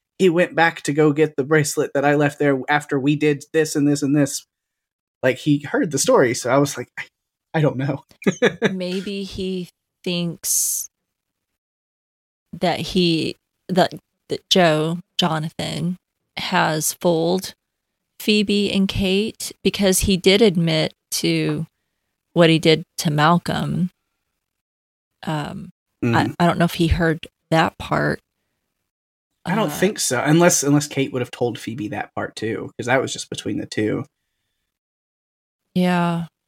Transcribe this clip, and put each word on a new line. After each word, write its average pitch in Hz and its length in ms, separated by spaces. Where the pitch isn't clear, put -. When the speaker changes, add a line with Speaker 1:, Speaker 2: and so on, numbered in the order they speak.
Speaker 1:
"He 185 100
went 170 260
back 165 280
to 143 100
go 156 180
get 151 240
the 135 80
bracelet 147 520
that 139 100
I 147 100
left 143 220
there 139 320
after 147 300
we 147 160
did 147 360
this 156 240
and 147 120
this 143 160
and 139 120
this." 143 300
Like, 127 140
he 147 220
heard 233 320
the 135 60
story, 143 380
so 120 160
I 135 80
was 143 180
like, 113 100
"I, - 60
I 156 60
don't 131 160
know." 135 260
<laughs> 208 340
Speaker 2:
Maybe 190 520
he 185 460
thinks - 840
that 170 260
he, 165 560
that, 180 240
that - 220
Joe, 165 480
Jonathan, 160 800
has 160 640
fooled 170 520
Phoebe 208 520
and 196 160
Kate, 196 640
because 190 380
he 196 160
did 190 260
admit 165 500
to 160 540
what 165 180
he 160 80
did 160 240
to 165 120
Malcolm. 156 800
Um, 156 460
I, 123 40
Speaker 1:
Mm. - 140
Speaker 2:
I 170 60
don't 170 140
know 170 60
if - 100
he 170 120
heard 165 320
that 160 280
part. 147 400
Speaker 1:
I 180 120
don't 208 140
Speaker 2:
Uh, 147 100
Speaker 1:
think 208 200
so, 123 240
unless, 165 400
unless 143 240
Kate - 260
would 127 80
have 117 100
told 120 280
Phoebe 107 300
that - 260
part 101 200
too, - 420
'cause 120 100
that 127 140
was 123 120
just - 160
between - 280
the 95 80
two. 107 400
Speaker 2:
Yeah, 175 520